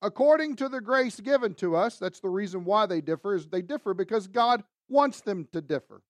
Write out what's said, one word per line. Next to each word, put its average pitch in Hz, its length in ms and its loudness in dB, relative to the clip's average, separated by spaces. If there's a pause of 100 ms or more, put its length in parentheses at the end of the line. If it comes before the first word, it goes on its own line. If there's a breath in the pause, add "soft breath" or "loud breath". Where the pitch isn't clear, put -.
according 294 540 2
to 269 120 -4
the 254 140 -6
grace 247 380 0
given 240 340 2
to 175 200 0
us," 208 240 2
that's 180 220 -6
the 196 80 -4
reason 185 380 -4
why 208 180 4
they 180 160 -2
differ, 160 340 -2
is 156 140 -4
they 180 140 -2
differ 240 320 -4
because 190 340 -2
God 233 340 2 (280)
wants 277 320 2
them 190 300 -4
to 160 100 -4
differ. 135 460 -6